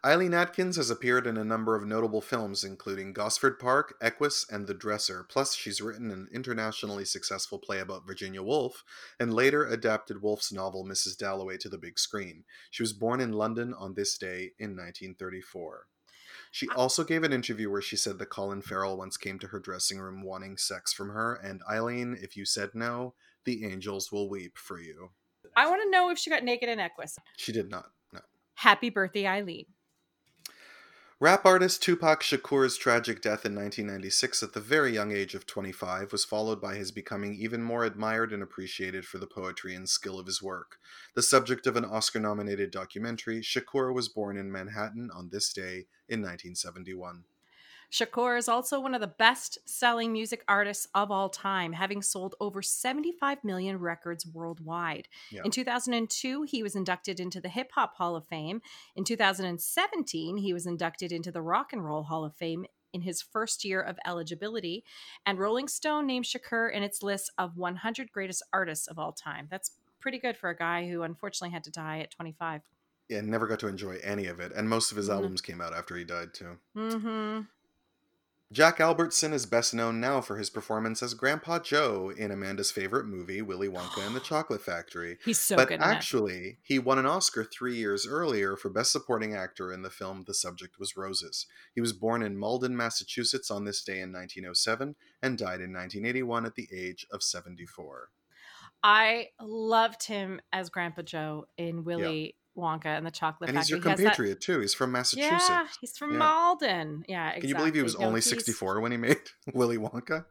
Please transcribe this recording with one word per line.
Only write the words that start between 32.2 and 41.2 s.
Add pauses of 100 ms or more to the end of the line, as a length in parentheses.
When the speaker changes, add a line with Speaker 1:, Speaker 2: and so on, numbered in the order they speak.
Speaker 1:
Shakur's
tragic
death
in
nineteen
ninety-six
at
the
very
young
age
of
twenty-five
was
followed
by
his
becoming
even
more
admired
and
appreciated
for
the
poetry
and
skill
of
his
work. (360)
The